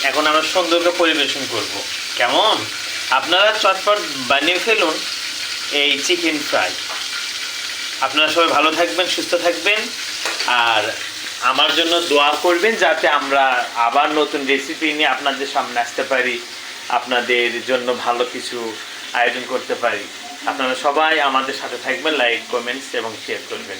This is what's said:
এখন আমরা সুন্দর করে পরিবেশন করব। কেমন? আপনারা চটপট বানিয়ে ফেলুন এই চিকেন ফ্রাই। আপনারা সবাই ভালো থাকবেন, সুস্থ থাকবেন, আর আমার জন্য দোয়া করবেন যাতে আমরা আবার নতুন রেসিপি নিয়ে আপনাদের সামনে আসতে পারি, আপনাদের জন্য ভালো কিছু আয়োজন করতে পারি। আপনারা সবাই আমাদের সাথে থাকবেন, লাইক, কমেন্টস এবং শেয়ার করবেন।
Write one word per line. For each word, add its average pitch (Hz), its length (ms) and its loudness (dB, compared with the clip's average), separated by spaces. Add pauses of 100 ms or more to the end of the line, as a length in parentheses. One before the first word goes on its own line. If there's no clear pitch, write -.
এখন 139 240 2
আমরা 156 140 4 (120)
সুন্দর 170 260 4
করে 175 180 4
পরিবেশন 143 540 2
করব। 101 300 -4 (360)
কেমন? 151 480 2 (440)
আপনারা 175 420 4 (100)
চটপট 202 360 4 (180)
বানিয়ে 139 440 2
ফেলুন 202 340 2 (800)
এই 143 280 2
চিকেন 160 400 0 (100)
ফ্রাই। 98 220 2 (1300)
আপনারা 147 280 0
সবাই 165 180 4
ভালো 151 240 4
থাকবেন, 170 360 0
সুস্থ - 280 -2
থাকবেন, 175 440 2 (680)
আর 113 460 2 (480)
আমার 143 340 2
জন্য 165 260 2
দোয়া 147 400 4
করবেন 180 340 2
যাতে 165 320 2
আমরা 135 680 2
আবার 120 340 4
নতুন 147 380 0
রেসিপি 151 460 0
নিয়ে 151 140 2
আপনাদের 135 460 0
সামনে 123 260 -2
আসতে 127 240 -2
পারি, 127 360 0 (500)
আপনাদের 120 760 0
জন্য 123 340 0
ভালো 120 340 0
কিছু 120 420 -6 (380)
আয়োজন 123 340 2
করতে 127 280 -2
পারি। 107 280 -2 (420)
আপনারা 127 300 -2
সবাই 156 460 2
আমাদের 135 400 2
সাথে 123 220 -8
থাকবেন, 135 300 -2
লাইক, 120 260 2 (120)
কমেন্টস 123 440 -4
এবং 113 200 -4 (100)
শেয়ার 107 240 -6
করবেন। 104 300 -10